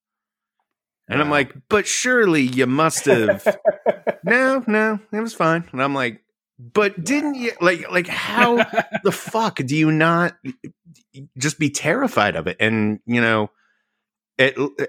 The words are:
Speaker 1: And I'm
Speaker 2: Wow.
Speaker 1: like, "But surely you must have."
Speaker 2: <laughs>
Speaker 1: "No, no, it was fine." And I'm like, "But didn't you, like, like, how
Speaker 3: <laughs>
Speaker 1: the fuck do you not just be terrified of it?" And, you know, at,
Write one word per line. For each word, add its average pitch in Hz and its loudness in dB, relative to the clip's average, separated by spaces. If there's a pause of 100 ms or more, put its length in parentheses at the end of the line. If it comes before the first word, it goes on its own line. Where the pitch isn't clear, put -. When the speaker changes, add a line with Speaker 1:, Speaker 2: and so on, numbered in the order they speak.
(1080)
Speaker 1:
And 123 0
I'm 151 0
Speaker 2:
Wow. 147 2
Speaker 1:
like, 139 -2 (140)
"But 208 2
surely 214 2
you 127 2
must 147 0
have." 135 2 (340)
Speaker 2:
<laughs> - -8
Speaker 1:
"No, 262 2
no, 214 0 (120)
it 214 -4
was 226 -6
fine." 170 0
And 127 -6
I'm 139 0
like, 123 -4 (360)
"But 196 -2
didn't 285 -2
you, 240 -6 (100)
like, 175 0
like, 180 -2
how 240 0
Speaker 3:
<laughs> 214 -2
Speaker 1:
the 190 2
fuck 220 -4
do 135 -4
you 156 2
not 165 2 (1000)
just 139 -4
be 147 0
terrified 147 0
of 82 -4
it?" 90 -6
And, 107 0
you 120 2
know, 110 2 (880)
at, 131 2 (340)